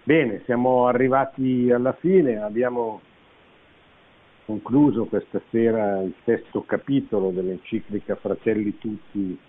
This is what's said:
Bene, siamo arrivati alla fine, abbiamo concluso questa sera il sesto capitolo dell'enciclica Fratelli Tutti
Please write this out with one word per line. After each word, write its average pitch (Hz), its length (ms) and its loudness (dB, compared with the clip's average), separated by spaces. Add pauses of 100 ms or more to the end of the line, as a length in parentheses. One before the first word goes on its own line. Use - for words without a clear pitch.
Bene, 131 440 2
siamo 123 420 2
arrivati 127 800 0
alla 123 240 2
fine, 160 440 2
abbiamo 113 640 -4 (1400)
concluso 113 600 2
questa - 340 -4 (120)
sera 110 500 2
il 92 220 -4
sesto - 400 -2
capitolo 104 680 -2
dell'enciclica 95 840 -6
Fratelli 104 640 -2
Tutti 101 580 -6 (120)